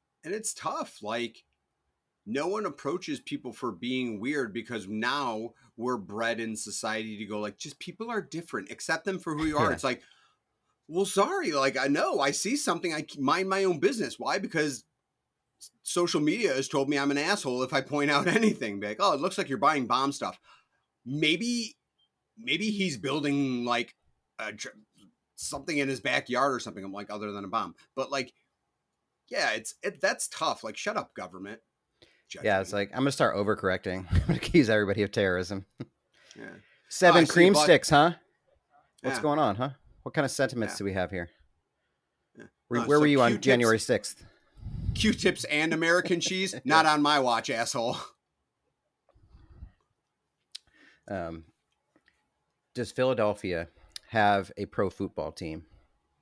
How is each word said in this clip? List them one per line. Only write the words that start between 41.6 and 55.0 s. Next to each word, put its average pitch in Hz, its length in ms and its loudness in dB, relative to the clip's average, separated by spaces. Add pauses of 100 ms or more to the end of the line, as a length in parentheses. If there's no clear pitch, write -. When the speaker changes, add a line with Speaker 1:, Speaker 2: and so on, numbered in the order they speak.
Speaker 1:
Yeah. 110 60 -18 (240)
Speaker 2:
Where, 120 140 0
Speaker 1:
Oh, - 40 -6
Speaker 2:
where 143 120 6
Speaker 1:
so - 20 6
Speaker 2:
were 151 80 8
you 143 120 6
on 117 120 8
Speaker 1:
Q-tips, 104 140 -2
Speaker 2:
January 120 340 6
sixth? - 440 -4 (720)
Speaker 1:
Q-tips - 500 0
and 156 300 0
American 170 460 2
cheese? 185 400 -2
Speaker 2:
<laughs> - 40 -12
Speaker 1:
Not 156 200 6
Speaker 2:
Yeah. 156 80 6
Speaker 1:
on 147 100 4
my 147 160 4
watch, 120 320 2
asshole. 117 460 -2 (3000)
Speaker 2:
Um, 85 360 -8 (1300)
does 117 180 -6
Philadelphia 104 760 0 (400)
have 101 480 4
a 101 100 -8
pro 98 240 -2
football 78 420 -6